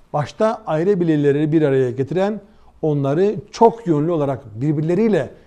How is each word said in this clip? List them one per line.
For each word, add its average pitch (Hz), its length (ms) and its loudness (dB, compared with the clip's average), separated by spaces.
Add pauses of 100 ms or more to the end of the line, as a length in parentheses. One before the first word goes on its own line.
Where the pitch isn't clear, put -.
(120)
başta 220 540 -2
aile 175 340 0
bireyleri 151 520 2
bir 160 100 4
araya 135 280 2
getiren, 180 500 -2 (420)
onları 151 540 0 (140)
çok 226 360 2
yönlü 156 240 0
olarak 135 500 -4
birbirleriyle 160 680 0 (160)